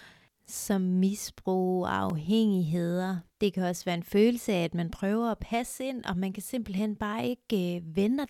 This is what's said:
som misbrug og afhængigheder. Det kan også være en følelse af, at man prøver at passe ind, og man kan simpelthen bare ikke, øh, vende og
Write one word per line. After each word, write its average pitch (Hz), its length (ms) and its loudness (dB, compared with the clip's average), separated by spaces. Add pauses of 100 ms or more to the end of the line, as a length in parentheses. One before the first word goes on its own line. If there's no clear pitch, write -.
(480)
som - 340 -2
misbrug 185 1040 0
og - 140 0
afhængigheder. 180 1200 0 (240)
Det 202 120 2
kan 185 100 0
også 180 220 -2
være 175 100 -2
en 175 80 -4
følelse 226 500 4
af, 175 100 2
at 170 100 -2
man 170 160 -2
prøver 220 420 0
at 202 80 -4
passe 240 460 -4
ind, 262 200 -6
og 180 120 -2
man 190 160 -2
kan 202 100 -10
simpelthen 208 520 -2
bare 220 320 -4
ikke, 185 480 -2
øh, 160 200 -10
vende 226 260 2
og - 80 -4